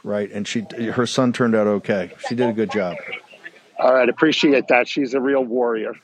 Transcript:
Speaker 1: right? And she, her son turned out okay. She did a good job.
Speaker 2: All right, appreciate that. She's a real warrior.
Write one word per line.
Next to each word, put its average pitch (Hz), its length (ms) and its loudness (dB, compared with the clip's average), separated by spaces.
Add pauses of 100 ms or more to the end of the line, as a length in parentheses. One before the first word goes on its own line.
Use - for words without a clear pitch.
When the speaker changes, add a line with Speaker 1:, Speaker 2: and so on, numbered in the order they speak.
Speaker 1:
right? 104 260 -4
And 101 160 -6
she, 117 140 -4
her 113 440 -4
son 123 280 0
turned 117 200 2
out 107 140 2
okay. 101 460 -2 (160)
She 127 40 -4
did 120 160 0
a 113 40 -2
good 107 180 -2
job. 92 240 -4 (840)
Speaker 2:
All 127 160 4
right, 127 140 4
appreciate 143 600 2
that. 123 180 4
She's 131 260 -4
a 139 60 0
real 135 240 0
warrior. 117 500 -2 (100)